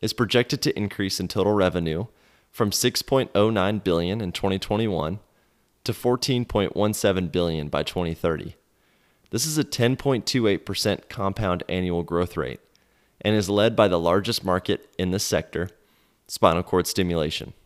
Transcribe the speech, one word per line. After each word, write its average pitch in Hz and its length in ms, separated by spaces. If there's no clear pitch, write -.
is 110 120
projected 123 500
to - 160
increase 98 400
in 92 80
total 101 280
revenue 87 520
from 107 180
six - 320
point 135 320
oh 107 160
nine 104 280
billion 90 420
in 92 100
twenty 95 260
twenty-one 98 600
to 120 100
fourteen 123 520
point 101 320
one 104 180
seven 92 320
billion 80 400
by 73 160
twenty 85 320
thirty. 80 400
This 120 140
is 156 140
a 147 60
ten 123 320
point 127 280
two 117 220
eight 98 180
percent - 440
compound 98 600
annual 87 360
growth 85 320
rate 64 240
and 107 140
is 101 160
led 104 240
by 107 140
the 87 100
largest 95 460
market 92 520
in 92 140
this 98 140
sector, 85 440
spinal 87 340
cord 90 240
stimulation. 82 680